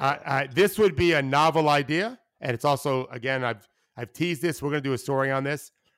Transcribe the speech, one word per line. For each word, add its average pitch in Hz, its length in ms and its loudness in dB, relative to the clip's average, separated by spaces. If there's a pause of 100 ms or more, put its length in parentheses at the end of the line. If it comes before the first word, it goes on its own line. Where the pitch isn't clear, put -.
I, 139 240 0
I, 139 220 0
this 185 300 2
would 202 180 4
be 170 180 4
a 143 80 2
novel 151 460 4
idea, 151 500 0 (220)
and 131 140 -4
it's 113 100 -4
also, 135 420 0
again, 131 380 -4
I've, 113 220 -4 (300)
I've 120 160 -12
teased 160 300 -4
this. 165 200 -2
We're 143 80 -2
gonna 147 120 -2
do 135 100 -2
a 123 60 0
story 135 320 -2
on 135 140 -2
this. 147 280 -6 (260)